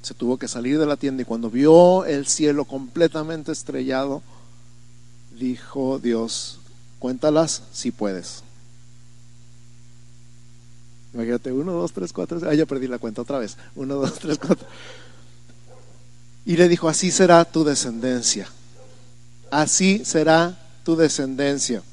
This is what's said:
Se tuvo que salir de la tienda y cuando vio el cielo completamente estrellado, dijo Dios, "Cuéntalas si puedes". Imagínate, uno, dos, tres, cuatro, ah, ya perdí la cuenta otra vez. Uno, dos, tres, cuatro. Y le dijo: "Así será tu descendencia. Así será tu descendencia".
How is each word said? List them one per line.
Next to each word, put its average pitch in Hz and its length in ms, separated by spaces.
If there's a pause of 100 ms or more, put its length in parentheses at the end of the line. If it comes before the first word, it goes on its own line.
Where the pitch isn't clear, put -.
Se - 120
tuvo 123 240
que 123 100
salir 127 320
de 156 60
la 147 100
tienda 135 280
y - 20
cuando 117 240
vio 175 560
el 143 200
cielo 147 380
completamente 156 880
estrellado, 135 720 (1120)
dijo 131 640
Dios, 117 640 (380)
"Cuéntalas 151 640 (100)
si - 180
puedes". 98 520 (2750)
Imagínate, 120 380
uno, 156 220
dos, 170 180
tres, 185 220
cuatro, 170 340
ah, 156 60
ya 151 120
perdí 131 220
la 123 100
cuenta 117 260
otra 139 160
vez. 107 180 (180)
Uno, 139 200
dos, 139 240
tres, 151 180
cuatro. - 280 (1800)
Y 170 80
le 175 140
dijo: 170 180
"Así 170 240
será 170 320
tu 160 220
descendencia. 120 840 (1040)
Así 190 540
será 165 520 (280)
tu 165 100
descendencia". 139 960